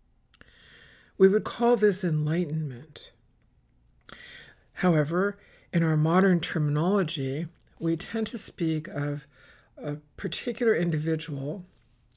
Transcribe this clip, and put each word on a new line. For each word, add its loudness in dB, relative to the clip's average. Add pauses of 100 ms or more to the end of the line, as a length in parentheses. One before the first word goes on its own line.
(1160)
We 8
would 2
call 2
this 2
enlightenment. -4 (1600)
However, 2 (340)
in 2
our 2
modern 4
terminology, -2 (320)
we 0
tend -4
to -8
speak -4
of -6 (520)
a -6 (200)
particular 0
individual -4 (520)